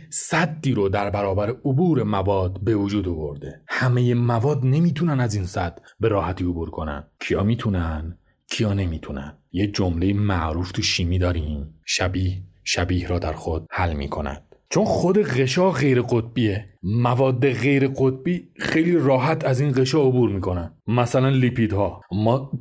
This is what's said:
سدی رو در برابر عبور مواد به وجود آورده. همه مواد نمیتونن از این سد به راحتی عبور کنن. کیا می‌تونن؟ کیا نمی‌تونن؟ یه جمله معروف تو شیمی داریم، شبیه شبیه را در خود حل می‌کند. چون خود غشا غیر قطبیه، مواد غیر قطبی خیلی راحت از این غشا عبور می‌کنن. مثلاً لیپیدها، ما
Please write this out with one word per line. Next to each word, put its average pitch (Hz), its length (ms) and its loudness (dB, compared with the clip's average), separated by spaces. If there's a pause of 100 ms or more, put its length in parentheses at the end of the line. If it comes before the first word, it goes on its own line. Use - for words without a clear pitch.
سدی 160 640 -2
رو 101 160 2
در 101 200 0
برابر 101 400 -2
عبور 139 540 0
مواد 95 600 0
به 110 120 2
وجود 101 320 0
آورده. 73 600 -8
همه 123 460 2
مواد 120 520 2
نمیتونن 151 540 2
از 110 160 0
این 95 100 -2
سد 87 360 -6 (180)
به 113 80 2
راحتی 92 380 0
عبور 82 240 -4
کنن. 73 340 -8 (160)
کیا 87 240 -2
می‌تونن؟ 87 720 -2 (320)
کیا 107 240 -2
نمی‌تونن؟ 78 640 -6 (140)
یه 98 160 0
جمله 92 460 0
معروف 90 580 0
تو 110 100 -6
شیمی 90 380 0
داریم، 78 540 -2 (120)
شبیه 92 560 -2 (220)
شبیه - 440 -2
را 87 120 0
در 80 140 -4
خود 80 380 -6
حل 87 220 -2
می‌کند. 71 500 -6 (260)
چون 196 160 2
خود 185 360 2
غشا 139 500 2
غیر 131 300 2
قطبیه، 113 640 0 (180)
مواد 123 720 2
غیر 135 340 2
قطبی 131 600 -2 (120)
خیلی 170 320 0
راحت 139 540 2
از 131 140 2
این 143 120 2
غشا 131 300 2
عبور 123 280 4
می‌کنن. 90 420 -4 (160)
مثلاً 123 420 2
لیپیدها، 113 720 0 (100)
ما 117 500 0